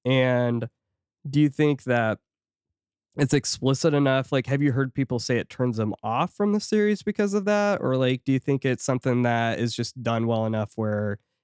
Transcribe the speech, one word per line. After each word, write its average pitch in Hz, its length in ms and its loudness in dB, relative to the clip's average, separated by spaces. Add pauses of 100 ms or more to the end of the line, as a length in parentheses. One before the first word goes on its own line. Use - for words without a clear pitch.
And 123 640 0 (600)
do 143 120 2
you 147 80 6
think 147 340 0
that 113 360 0 (1000)
it's 147 160 2
explicit 139 600 0
enough? 135 380 2
Like, 135 160 0
have 139 140 0
you 143 100 2
heard 131 220 -2
people 127 260 -2
say 120 180 -2
it - 120 -4
turns 123 280 -2
them 107 160 -2 (100)
off 123 300 -2
from 208 200 0
the 214 60 0
series 208 440 0
because 208 300 -2
of 202 120 0
that? 208 360 0
Or, 131 160 0
like, 127 260 0
do 135 80 0
you 131 80 4
think 139 260 -2
it's 127 180 -2
something 123 400 0
that 117 360 0
is 117 160 -2
just 120 260 -8
done 117 260 -2
well 110 180 0
enough 110 320 -4
where 107 420 -4 (240)